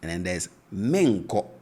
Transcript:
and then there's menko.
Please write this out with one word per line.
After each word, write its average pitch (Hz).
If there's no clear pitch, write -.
and 82
then 85
there's 90
menko. 113